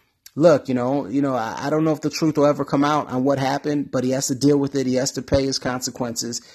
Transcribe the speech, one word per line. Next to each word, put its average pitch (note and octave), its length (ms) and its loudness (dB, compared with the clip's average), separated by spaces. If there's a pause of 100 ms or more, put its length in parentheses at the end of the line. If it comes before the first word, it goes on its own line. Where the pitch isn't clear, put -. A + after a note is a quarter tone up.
(340)
look, D3 360 4
you B2+ 40 2
know, B2+ 320 0
you C3 140 -2
know, C#3 140 0
I, A2 320 -4
I - 20 -2
don't D#3 160 2
know D#3 80 2
if D3 80 -2
the D3+ 80 -2
truth D3+ 300 0
will C#3+ 80 6
ever C#3+ 180 2
come C#3+ 180 0
out D3 260 0
on B2+ 160 -2
what C3+ 140 2
happened, C#3 520 -2
but B2+ 140 0
he B2+ 80 0
has C3+ 160 -2
to C#3 60 -2
deal C#3+ 220 4
with C#3 180 -2
it. C3+ 120 -2
He B2+ 80 0
has B2+ 180 0
to B2 100 -6
pay C#3 220 0
his C3+ 140 -4
consequences, A#2+ 840 -6 (140)